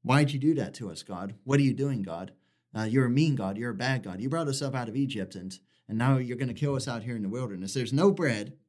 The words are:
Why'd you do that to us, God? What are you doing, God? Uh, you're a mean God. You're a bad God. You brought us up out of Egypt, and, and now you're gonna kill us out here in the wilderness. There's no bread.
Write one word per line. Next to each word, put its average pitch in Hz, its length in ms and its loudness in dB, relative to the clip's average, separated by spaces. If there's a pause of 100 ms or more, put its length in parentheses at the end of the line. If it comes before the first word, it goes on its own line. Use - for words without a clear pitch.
Why'd 139 300 4
you 139 80 -2
do 151 160 4
that 104 200 -4
to 92 160 -10
us, 80 100 -12
God? 98 420 -10
What 139 160 6
are 139 40 6
you 127 100 4
doing, 135 280 -2
God? 90 320 -8 (420)
Uh, 107 80 -2
you're 123 220 4
a 120 40 2
mean 143 260 4
God. 101 220 -2
You're 120 140 -6
a 101 40 -6
bad 127 280 -2
God. 92 160 -8
You 127 100 -4
brought 165 180 -2
us 135 140 -2
up 139 120 -4
out 120 160 -4
of 113 60 -8
Egypt, 131 400 -2
and, 95 220 -10 (300)
and 110 100 -4
now 131 200 4
you're 123 180 -4
gonna 123 180 -4
kill 139 220 -2
us 135 120 -4
out 117 160 -6
here 120 120 -6
in 107 60 -6
the 98 80 -4
wilderness. 101 440 -6
There's 123 200 -2
no 180 180 6
bread. 117 420 -2 (160)